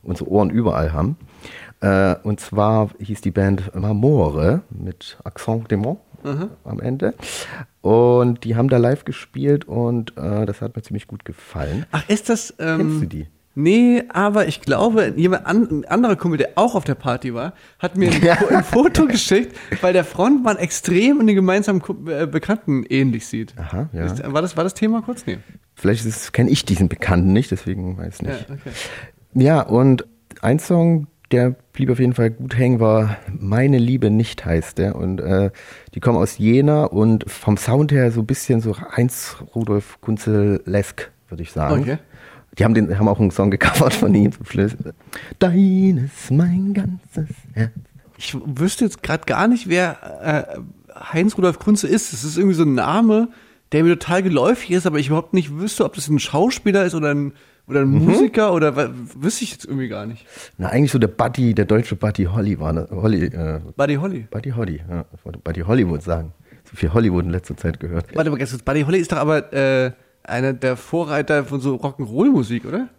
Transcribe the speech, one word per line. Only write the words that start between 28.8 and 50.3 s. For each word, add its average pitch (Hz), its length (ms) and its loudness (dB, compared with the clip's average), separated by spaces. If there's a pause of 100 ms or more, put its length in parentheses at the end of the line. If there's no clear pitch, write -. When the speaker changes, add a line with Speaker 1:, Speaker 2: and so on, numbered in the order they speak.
Speaker 1:
Ja, 139 260 6
und 127 440 4 (380)
ein 123 160 2
Song, 165 480 2 (240)
der 123 240 2 (200)
blieb 131 160 0
auf 123 100 2
jeden 123 140 2
Fall 113 160 2
gut 127 260 -8
hängen, 123 240 2
war 110 380 2 (200)
Meine 123 380 2
Liebe 120 320 2
nicht 110 380 0
heißt 82 320 -2
der. 98 180 0
Und, 92 240 -4
äh, 98 300 2 (440)
die - 60 -8
kommen 117 160 2
aus 92 220 0
Jena 139 460 4
und 107 460 2
vom - 280 0
Sound 143 340 2
her 127 200 4
so 117 80 -2
ein 104 60 -2
bisschen 131 360 0
so 110 120 -2 (220)
Heinz - 400 -2 (180)
Rudolf 104 460 -2
Kunzel-lesk, 101 1120 -2 (180)
würd 85 120 -12
ich 82 120 -10
sagen. 135 300 0
Speaker 2:
Okay. 135 160 -2 (600)
Speaker 1:
Die 101 60 4
haben 113 100 4
den, 95 240 2
haben 107 100 4
auch 101 120 0
einen 98 100 4
Song 98 200 2
gecovert - 420 2
von - 220 2
ihm. 104 160 6 (1080)
Deines 185 920 2
mein 175 440 2
ganzes 185 540 -6 (240)
Herz. 113 200 -4 (440)
Speaker 2:
Ich - 280 -12
wüsste 151 400 -2
jetzt - 180 -4
grad 147 240 -4
gar 175 200 0
nicht, 240 220 0
wer, 156 880 -4